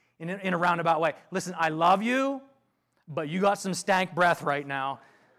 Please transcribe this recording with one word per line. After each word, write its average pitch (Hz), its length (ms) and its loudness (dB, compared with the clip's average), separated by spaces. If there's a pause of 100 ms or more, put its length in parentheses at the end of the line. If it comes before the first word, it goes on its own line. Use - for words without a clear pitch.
(200)
in 165 100 -8
a, 190 80 -6
in 190 160 -4
a 175 40 0
roundabout 170 440 2
way, 160 120 2 (180)
"Listen, 180 260 -6
I 165 120 2
love 175 340 4
you, 269 380 0 (680)
but 156 200 -6
you 175 140 -2
got 202 160 4
some 190 160 -4
stank 185 400 0
breath 170 300 2
right 143 240 -2
now. 135 320 -6 (400)